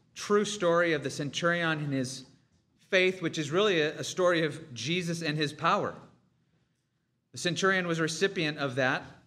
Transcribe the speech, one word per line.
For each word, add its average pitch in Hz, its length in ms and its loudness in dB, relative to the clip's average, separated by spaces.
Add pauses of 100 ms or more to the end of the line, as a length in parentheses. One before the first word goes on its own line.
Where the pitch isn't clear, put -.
(140)
true 208 300 2
story 170 480 2
of 143 100 0
the 135 80 -4
centurion 160 680 0
and 147 140 -4
his 131 320 -4 (680)
faith, 185 320 2
which 160 160 -2
is 139 120 -2
really 185 300 4
a, 151 180 0
a 127 60 -6
story 175 400 2
of 135 300 -6
Jesus 165 480 -4
and 151 160 -2
his 151 160 -2
power. 160 400 0 (1400)
The 127 60 -16
centurion 185 480 2
was 165 120 0
a 165 40 0
recipient 160 560 -2
of 139 160 -2
that. 135 280 0 (240)